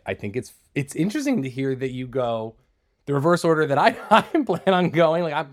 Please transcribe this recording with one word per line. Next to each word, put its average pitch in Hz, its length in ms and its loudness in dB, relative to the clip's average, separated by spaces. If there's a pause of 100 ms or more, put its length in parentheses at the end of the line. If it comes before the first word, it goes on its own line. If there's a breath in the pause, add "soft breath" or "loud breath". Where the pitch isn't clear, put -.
I 98 100 -4
think 101 200 -10
it's, 123 180 -8 (220)
it's 139 220 -6
interesting 233 480 -2
to 135 40 -6
hear 131 280 -4
that 131 160 -6
you 127 160 -8
go 117 480 -4 (500)
the 143 80 -2
reverse 165 300 2
order 160 200 2
that 139 140 2
I, 202 240 2
<laughs> - 80 -12
I 214 120 6
plan 196 520 0
on 180 160 2
going. 165 320 2
Like, 156 120 -4
I, 151 180 -4